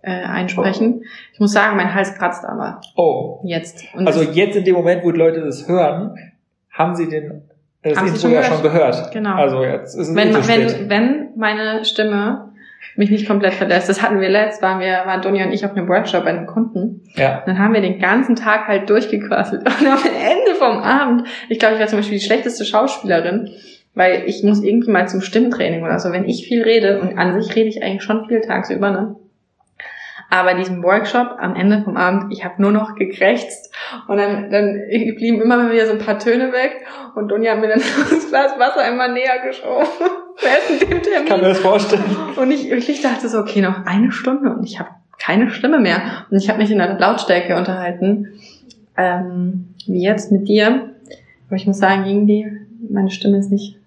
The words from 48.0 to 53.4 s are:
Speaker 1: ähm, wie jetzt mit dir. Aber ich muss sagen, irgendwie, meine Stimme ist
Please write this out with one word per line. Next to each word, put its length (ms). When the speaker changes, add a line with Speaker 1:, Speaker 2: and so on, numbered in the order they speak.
Speaker 1:
ähm, 760
wie 160
jetzt 280
mit 160
dir. 440
Aber 80
ich 100
muss 140
sagen, 260
irgendwie, 400
meine 180
Stimme 300
ist 120